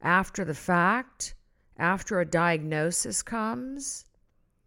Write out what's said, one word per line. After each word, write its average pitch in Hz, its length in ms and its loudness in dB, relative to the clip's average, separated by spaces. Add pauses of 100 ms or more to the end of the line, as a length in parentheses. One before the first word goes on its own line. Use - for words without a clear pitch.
after 185 440 2
the 160 80 -2
fact, 185 840 0 (420)
after 185 420 0
a 175 60 2
diagnosis 160 960 0
comes. 247 840 -6 (600)